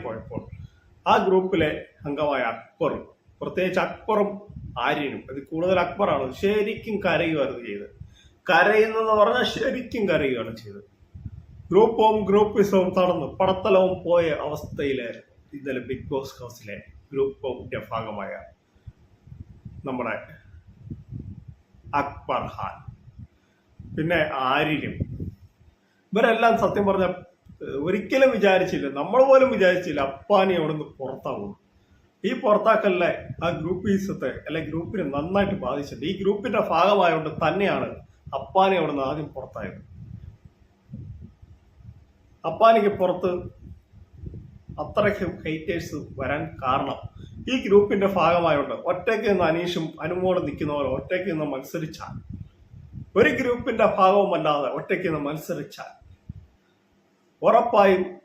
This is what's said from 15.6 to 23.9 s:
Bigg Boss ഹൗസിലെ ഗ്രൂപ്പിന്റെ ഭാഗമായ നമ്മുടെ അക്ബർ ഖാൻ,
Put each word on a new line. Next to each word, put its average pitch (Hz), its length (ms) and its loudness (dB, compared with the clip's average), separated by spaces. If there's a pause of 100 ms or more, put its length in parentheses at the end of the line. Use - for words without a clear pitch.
Bigg 120 240 -8
Boss 135 180 -6 (100)
ഹൗസിലെ 107 380 -16 (340)
ഗ്രൂപ്പിന്റെ 135 680 -6 (100)
ഭാഗമായ 104 420 -8 (1600)
നമ്മുടെ 123 260 -6 (1900)
അക്ബർ - 420 -6 (140)
ഖാൻ, 98 180 -8 (1200)